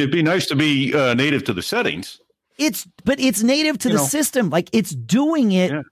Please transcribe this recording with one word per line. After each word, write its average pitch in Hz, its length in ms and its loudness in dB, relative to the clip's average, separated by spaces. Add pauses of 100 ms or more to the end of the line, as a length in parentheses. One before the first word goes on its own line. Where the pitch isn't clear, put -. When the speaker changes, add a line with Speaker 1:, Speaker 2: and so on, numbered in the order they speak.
Speaker 1:
it'd 139 100 0
be 170 100 2
nice 160 260 0
to 156 80 -2
be, 139 380 2
uh, 135 200 2
native 131 320 0
to 117 80 -2
the 90 80 -4
settings. - 580 -6 (380)
Speaker 2:
It's, 277 280 -2 (200)
but 269 160 0
it's 240 200 0
native 285 380 2
to - 100 -2
Speaker 1:
You - 60 2
Speaker 2:
the - 60 2
Speaker 1:
know. - 60 0
Speaker 2:
system. 254 420 0
Like, 170 240 0
it's 226 180 0
doing 220 640 2
it 180 180 2
Speaker 1:
Yeah. 147 100 -4 (100)